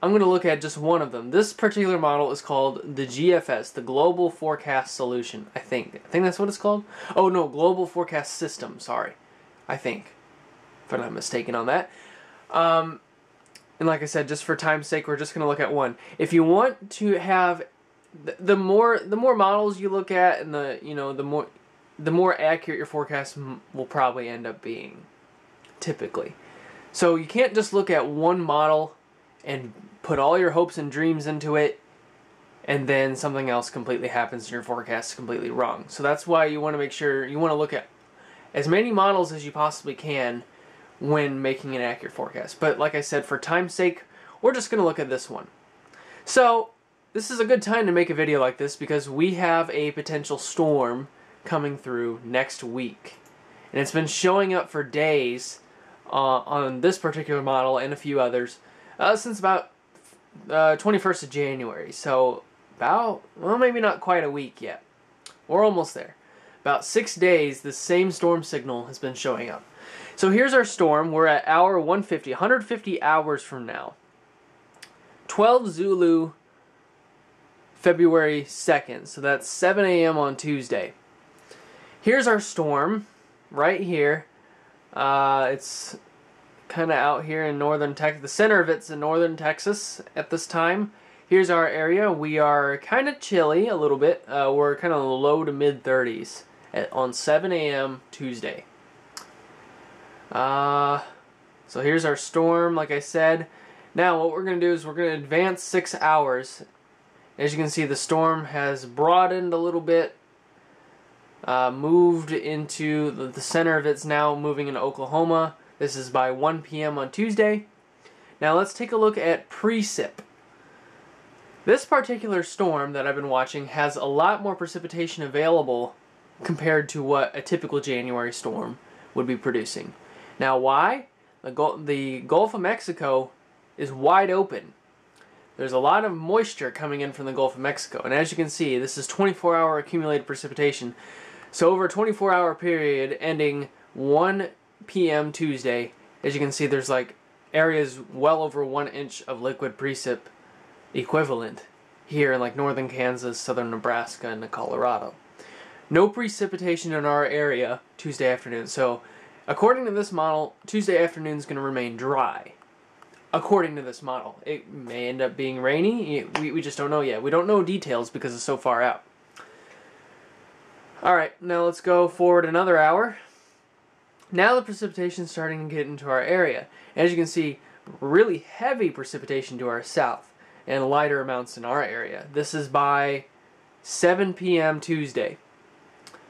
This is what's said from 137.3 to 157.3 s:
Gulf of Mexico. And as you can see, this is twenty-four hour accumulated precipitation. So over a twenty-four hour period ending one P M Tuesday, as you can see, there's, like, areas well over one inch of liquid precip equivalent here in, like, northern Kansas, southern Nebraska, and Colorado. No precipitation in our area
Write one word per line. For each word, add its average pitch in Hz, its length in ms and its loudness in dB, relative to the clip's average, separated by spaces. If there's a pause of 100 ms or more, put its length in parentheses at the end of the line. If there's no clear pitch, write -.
Gulf 131 220 0
of 127 60 -14
Mexico. - 420 -6
And 127 120 -2
as 156 160 2
you - 60 -10
can 160 120 -2
see, 139 300 -2
this 131 180 -6
is 139 100 -10
twenty-four 185 500 0
hour 160 220 2
accumulated 151 480 -2
precipitation. 139 680 -4 (560)
So 170 200 4
over 190 140 2
a 175 40 2
twenty-four 202 440 0
hour 175 220 2
period 147 640 -2
ending 147 480 -2 (260)
one 170 540 2 (380)
P 175 240 0
M 151 200 0
Tuesday, 127 600 -4 (320)
as 143 100 -2
you 147 60 -2
can 143 100 -2
see, 147 160 -2
there's, 131 220 -2
like, 127 260 -2 (400)
areas 151 460 2 (120)
well 156 300 2
over 147 220 -2
one 139 240 -4
inch 139 400 -12
of 123 120 -8
liquid 131 380 -4
precip 135 420 -4 (720)
equivalent 127 760 -4 (380)
here 143 280 0
in, 127 80 0
like, 120 160 -4
northern 135 320 -2
Kansas, 123 500 -4
southern 120 320 -4
Nebraska, 117 580 -4
and 110 220 -10
Colorado. 120 640 -2 (760)
No 175 200 6
precipitation 185 840 -4
in 151 120 -2
our 147 200 4
area 127 560 -2 (160)